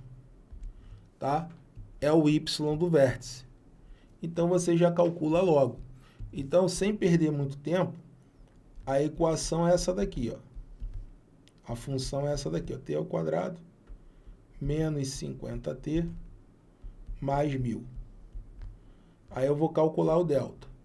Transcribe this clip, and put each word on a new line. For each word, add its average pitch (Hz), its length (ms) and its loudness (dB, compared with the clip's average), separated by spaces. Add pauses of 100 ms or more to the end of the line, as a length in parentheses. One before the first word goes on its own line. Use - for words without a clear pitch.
(1160)
tá? 151 320 -2 (500)
É 147 120 2
o 156 180 6
Y 151 480 0
do 175 100 0
vértice. 139 560 4 (800)
Então, 170 260 0
você 175 300 4
já 170 140 6
calcula 170 500 2
logo. 156 380 4 (520)
Então, 175 360 2
sem 196 280 0
perder 170 360 4
muito 139 260 -4
tempo, 170 400 -2 (880)
a 139 160 2
equação 160 680 0
é 175 60 6
essa 175 180 2
daqui, 185 400 -4
ó. - 160 -12 (1200)
A 117 40 -6
função 139 520 -4
é 147 60 -2
essa 151 160 -4
daqui, - 240 -4
ó. 127 60 -8
T - 160 -6
ao - 100 -2
quadrado 80 560 -2 (960)
menos 147 500 0
cinquenta 135 680 -8
T 160 280 -2 (1160)
mais 139 320 0
mil. 117 320 -4 (1400)
Aí 131 160 -2
eu 143 100 2
vou 156 140 2
calcular 160 480 2
o 180 60 4
delta. - 440 -2 (180)